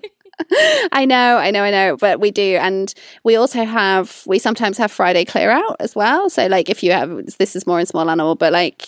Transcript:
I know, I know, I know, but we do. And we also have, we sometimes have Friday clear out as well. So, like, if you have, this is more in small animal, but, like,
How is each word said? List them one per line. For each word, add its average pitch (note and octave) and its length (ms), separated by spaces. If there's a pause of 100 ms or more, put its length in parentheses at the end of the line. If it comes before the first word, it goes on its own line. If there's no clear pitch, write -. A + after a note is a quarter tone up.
(920)
I C4+ 120
know, B3 320
I F3+ 140
know, G3+ 120
I G3+ 80
know, F#3+ 260
but F#3 240
we G#3 100
do. G3 300
And F#3+ 320 (320)
we A3+ 120
also A#3 280
have, G3 640
we F#3+ 120
sometimes G#3+ 400
have A3 140
Friday F3+ 320
clear F3+ 260
out E4 300
as - 140
well. C#4 360
So, - 160
like, F#3 240
if F#3+ 120
you F3 100
have, D#3 460
this F#3 180
is F#3 100
more F3 140
in F3 60
small E3 220
animal, D#3+ 260
but, D#3+ 180
like, F3 360